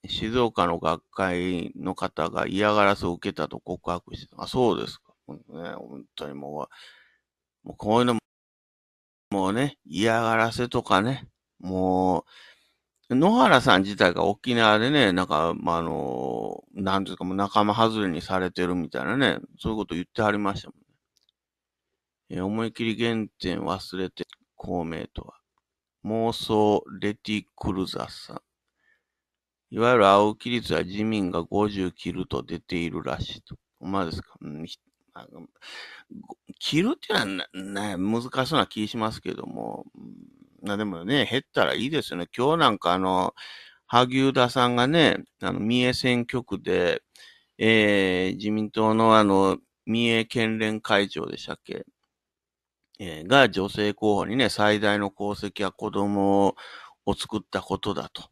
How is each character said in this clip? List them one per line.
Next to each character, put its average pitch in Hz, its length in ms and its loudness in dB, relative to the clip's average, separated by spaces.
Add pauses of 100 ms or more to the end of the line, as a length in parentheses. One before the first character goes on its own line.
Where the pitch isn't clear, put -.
静 110 320 -2
岡 110 260 2
の 85 140 0
学 82 320 -2
会 90 640 -2
の 92 180 -6
方 87 360 -4
が - 180 -4
嫌 104 260 2
が 104 120 6
ら 98 100 4
せ 95 100 -8
を 87 60 -2
受 87 180 -6
け 92 40 -8
た 76 140 -4
と 71 120 -12
告 90 320 -8
白 - 240 -8
し - 120 -16
て - 80 -20
た。 - 60 -14
あ、 98 60 -10
そ 120 280 2
う - 40 -6
で 55 80 -6
す - 100 -16
か。 - 160 -20 (140)
ほ - 60 -16
ん 76 60 -18
と - 220 -18
ね、 85 100 -12
本 - 340 -16 (100)
当 73 120 -12
に 71 60 -12
も 71 360 -12 (920)
う、 - 40 -18
も 80 60 -14
う - 20 -16
こ 107 220 0
う - 20 4
い - 40 4
う - 20 2
の 123 80 0
も、 110 60 -2 (1080)
も 95 180 0
う 98 60 0
ね、 139 320 -4
嫌 113 360 0
が 113 140 0
ら 113 180 2
せ 123 160 -4
と 123 120 -2
か 98 200 2
ね、 127 260 -4 (320)
も 92 680 0 (840)
う、 123 60 0
野 175 180 4
原 214 260 6
さ 117 180 6
ん 95 60 4
自 101 140 -4
体 90 160 4
が 85 100 0
沖 104 320 -2
縄 107 240 6
で 120 100 2
ね、 135 220 4
な 90 120 2
ん 87 40 -4
か、 80 260 2
ま 85 200 -2
あ、 85 60 2
あ - 20 -2
の、 64 840 -6 (100)
な 98 260 -2
ん 98 40 -4
て 90 80 -10
い - 40 -10
う - 20 -20
か、 87 80 -8
も 92 80 -4
う - 20 -4
仲 101 300 2
間 104 100 2
外 110 280 2
れ 95 60 0
に 80 120 -4
さ 95 180 -2
れ 92 120 -2
て 90 140 -2
る 87 100 0
み 85 140 -4
た 62 120 -6
い 65 40 -4
な 107 120 -2
ね、 117 220 2 (200)
そ 117 100 -6
う 110 40 -2
い - 20 -4
う - 20 -4
こ 101 80 -4
と 85 100 -8
言 87 100 -4
っ - 20 -20
て - 140 -6
は 107 100 4
り 104 60 0
ま 101 180 -2
し - 60 -10
た - 80 -18
も - 60 -20
ん - 40 -20
ね。 - 60 -20 (1400)
え - 80 -12
ー、 92 80 -4
思 110 200 -2
い 113 80 -8
切 110 220 -2
り 117 80 -2
原 113 240 -2 (120)
点 87 200 -4
忘 90 380 -6
れ 92 120 -4
て、 - 160 -12 (300)
公 90 300 -6
明 80 280 -8
党 - 100 -12
は。 - 100 -20 (680)
妄 113 300 -2
想 107 500 2 (160)
レ 101 160 -4
テ - 180 -6
ィ 101 120 -4 (100)
ク 104 180 -4
ル 92 120 -2
ザ - 240 -8
さ - 240 -18
ん。 - 80 -14 (1300)
い 104 80 -6
わ 120 120 4
ゆ 123 60 6
る 101 100 8
青 104 280 6
木 - 140 -10
率 113 240 -2
は 82 100 0
自 101 200 -6
民 107 280 -2
が 87 120 -2
五 104 260 0
十 95 220 -4
切 - 220 -10
る 90 140 -8
と 64 160 -4
出 85 160 -10
て - 180 -6
い 85 120 -2
る 85 140 -8
ら 65 160 -6
し - 180 -8
い - 40 -20
と。 - 140 -18 (240)
ほ - 80 -12
ん 95 40 -6
ま 98 140 -2
で 82 60 -8
す 87 100 -10
か？ - 200 -20
う 76 60 -14
ん、 76 180 -12
ひ-、 - 120 -18 (360)
あ - 180 -20
の、 85 160 -20 (760)
ご-、 - 160 -20 (220)
切 156 240 0
る 254 120 0
っ - 40 -20
て - 140 -8
い - 20 0
う 113 100 2
の 95 180 -6
は - 100 -10
な、 98 440 -6
な、 107 240 0
難 127 240 -2
し 135 40 -8
そ 156 60 -2
う 135 40 4
な 95 80 2
気 107 200 -4
し 120 100 -8
ま 110 140 -2
す - 100 -14
け - 120 -8
ど - 120 -12
も。 55 400 -10 (100)
う - 40 -20
ん、 - 680 -18
ま 101 80 -2
あ - 20 -4
で 107 80 -2
も 87 180 -6
ね、 123 260 0
減 135 120 -2
っ - 20 -20
た - 220 0
ら 65 80 0
い 95 120 -2
い 139 40 -4
で 151 140 -2
す - 100 -10
よ 87 60 -6
ね。 87 160 -8
今 143 220 2
日 - 0 -
な 147 120 4
ん 104 80 0
か 87 160 2
あ 92 60 0
の、 92 340 0 (540)
萩 127 400 4
生 135 60 2
田 123 160 4
さ 123 180 2
ん 123 80 2
が 123 120 4
ね、 151 300 4 (240)
あ 92 100 -4
の、 90 80 -4
三 117 220 0
重 123 120 2
選 123 280 0
挙 120 220 -4
区 95 180 -8
で、 87 400 0 (560)
え 101 760 4
ー、 - 40 -6
自 104 140 -4
民 107 180 -2
党 110 240 2
の 110 240 8
あ 107 60 8
の、 95 340 6 (300)
三 117 220 0
重 113 160 2
県 113 340 -2
連 110 220 -2
会 101 280 2
長 - 160 -6
で - 120 -8
し - 80 -14
た - 80 -10
っ - 100 -12
け？ - 220 -12 (1120)
え 82 280 -12
ー、 - 20 -12
が 127 220 6
女 95 180 -2
性 104 260 -2
候 107 220 2
補 92 100 0
に 110 120 -4
ね、 127 100 2
最 104 320 2
大 104 200 2
の 101 140 -4
功 101 220 -6
績 101 300 -6
は 92 80 -4
子 107 180 -8
供 101 640 2 (500)
を 101 80 0
作 - 260 -6
っ - 20 -8
た 95 200 -6
こ 98 160 -4
と 101 160 -6
だ - 140 -6
と - 240 -18